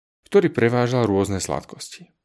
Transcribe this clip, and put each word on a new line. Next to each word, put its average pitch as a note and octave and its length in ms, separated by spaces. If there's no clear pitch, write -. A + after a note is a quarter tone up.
ktorý - 240
prevážal A#2+ 560
rôzne G2 320
sladkosti. - 720